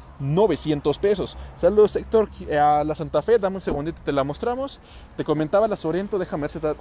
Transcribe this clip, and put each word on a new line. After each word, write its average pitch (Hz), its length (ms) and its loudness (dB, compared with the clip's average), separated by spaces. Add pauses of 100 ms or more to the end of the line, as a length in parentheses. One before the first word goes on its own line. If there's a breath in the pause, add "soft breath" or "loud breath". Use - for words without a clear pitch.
(200)
novecientos 151 800 2
pesos. 196 380 0 (180 loud breath)
Saludos, 208 400 4
Héctor, 220 320 0 (240)
a 147 320 4
la 156 120 -2
Santa 151 260 -2
Fe, 233 160 4
dame 190 180 0
un 185 60 -8
segundito, 156 420 -6
te 151 80 -2
la 139 140 2
mostramos. 240 560 -6 (340 loud breath)
Te 156 80 -6
comentaba 156 460 2
la 196 80 -2
Sorento, 185 420 -2
déjame 165 220 -4
ver 147 80 -4
si - 100 -10
ta-, 151 220 -2